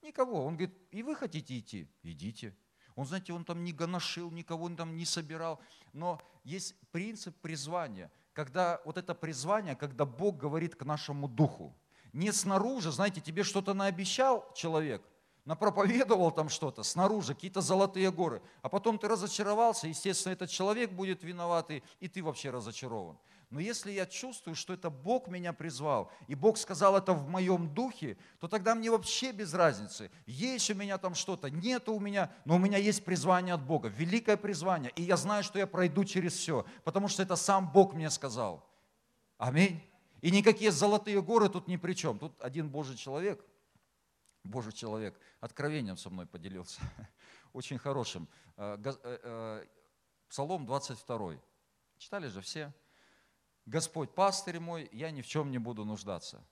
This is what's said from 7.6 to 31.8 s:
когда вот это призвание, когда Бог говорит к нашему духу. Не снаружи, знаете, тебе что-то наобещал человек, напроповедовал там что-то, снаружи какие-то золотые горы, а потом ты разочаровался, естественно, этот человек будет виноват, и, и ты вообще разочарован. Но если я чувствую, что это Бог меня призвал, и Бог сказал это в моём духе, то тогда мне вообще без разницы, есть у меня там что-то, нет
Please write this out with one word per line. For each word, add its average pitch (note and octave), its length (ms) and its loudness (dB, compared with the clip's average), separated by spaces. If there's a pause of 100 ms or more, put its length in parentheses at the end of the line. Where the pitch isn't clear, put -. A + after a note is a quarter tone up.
когда E3+ 500 0
вот D#3 140 -8
это F3 180 -6
призвание, D#3+ 600 -2
когда C#3+ 280 0
Бог D3+ 300 0
говорит D#3 400 -2
к - 80 -12
нашему C#3+ 460 -4
духу. A#2 440 2 (380)
Не G3 220 -2
снаружи, G3+ 580 2
знаете, F#3+ 300 0
тебе D#3+ 220 -2
что-то G3 300 0
наобещал G3 800 2
человек, D#3 480 0 (440)
напроповедовал G3+ 840 6
там D#3 180 0
что-то, B2+ 340 -4
снаружи D3 500 2
какие-то F#3+ 280 -4
золотые F#3+ 500 4
горы, D#3+ 300 0 (200)
а - 80 -4
потом G#3 280 2
ты G#3 100 -2
разочаровался, G#3 800 2
естественно, F#3 460 -2
этот F3+ 160 -6
человек G#3 420 0
будет F#3 320 -4
виноват, E3+ 480 0
и, D3 120 -6 (160)
и F#3 80 -10
ты F#3 160 -8
вообще D3 280 -4
разочарован. A2+ 680 -8 (320)
Но C3 100 -8
если G#3 320 -6
я F#3+ 140 -4
чувствую, F#3 500 -10
что - 160 -8
это F3+ 180 -6
Бог E3+ 380 -2
меня F3 240 -6
призвал, C#3+ 580 -2 (180)
и D3+ 80 -6
Бог G#3+ 220 6
сказал G3 380 6
это F#3+ 160 4
в C#3+ 160 2
моём F3 460 0
духе, E3 440 -4 (220)
то E3+ 80 -8
тогда G#3 280 2
мне A3+ 140 -2
вообще A3+ 440 2
без G3 200 -6
разницы, A2 560 2 (160)
есть A3 440 -2
у A3 60 0
меня G3 220 -4
там F#3 180 -4
что-то, E3 340 -4
нет G#3+ 400 -2